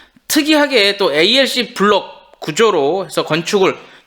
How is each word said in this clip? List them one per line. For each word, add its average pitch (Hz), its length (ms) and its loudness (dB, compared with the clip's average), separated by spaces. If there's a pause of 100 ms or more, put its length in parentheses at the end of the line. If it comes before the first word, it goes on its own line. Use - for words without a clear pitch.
(280)
특이하게 277 680 2
또 165 160 0
에이엘씨 233 600 0
블록 - 680 -2
구조로 175 640 0
해서 151 180 -6
건축을, 170 540 0 (300)